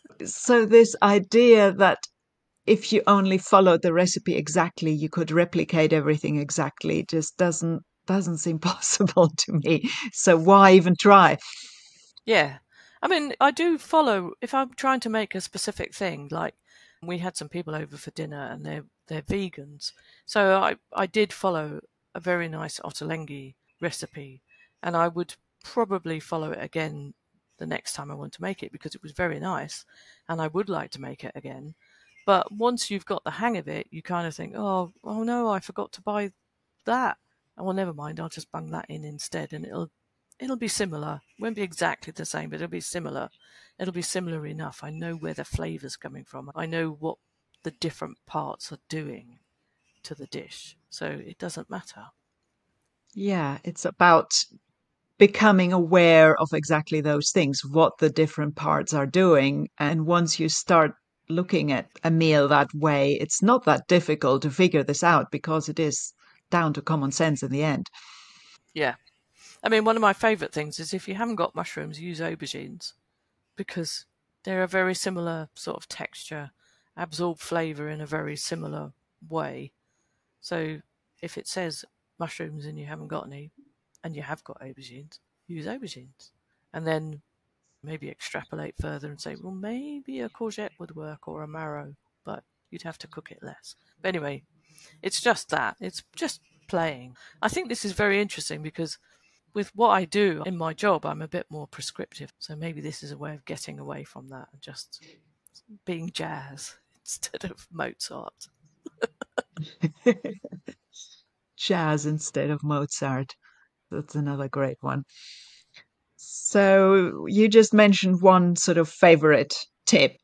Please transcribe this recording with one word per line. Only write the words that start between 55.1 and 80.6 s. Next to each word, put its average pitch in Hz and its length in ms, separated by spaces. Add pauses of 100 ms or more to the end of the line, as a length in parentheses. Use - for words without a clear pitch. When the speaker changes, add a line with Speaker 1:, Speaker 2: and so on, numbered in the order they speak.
Speaker 1:
becoming 202 520
aware 165 680
of 160 140
exactly 156 460
those 147 320
things, 139 320
what 143 360
the 156 100
different 151 460
parts 151 380
are 143 120
doing. 147 720
And 156 300
once 170 320
you 160 100
start 160 420 (380)
looking 160 420
at 123 160 (160)
a 165 80
meal 156 360
that 139 260
way, 143 480
it's - 200
not 240 240
that 147 220
difficult 151 540
to 151 80
figure 160 340
this 143 200
out, 170 280
because 156 380
it 151 100
is 151 340 (360)
down 165 240
to 139 80
common 143 300
sense 156 320
in 135 80
the 139 120
end. 151 240 (840)
Speaker 2:
Yeah. 143 220 (680)
I 214 60
mean, 220 160
one 226 100
of 226 60
my 202 120
favourite 220 380
things 151 280
is, 160 140
if 185 140
you 190 80
haven't 226 200
got 170 200
mushrooms, 156 460
use 170 180
aubergines, 160 760 (600)
because - 500 (380)
they're 185 200
a 180 40
very 185 280
similar 170 580
sort - 240
of - 100
texture, - 640 (460)
absorb 170 420
flavour 156 480
in 151 140
a 151 60
very 147 280
similar 151 560 (380)
way. 143 420 (680)
So 156 400 (400)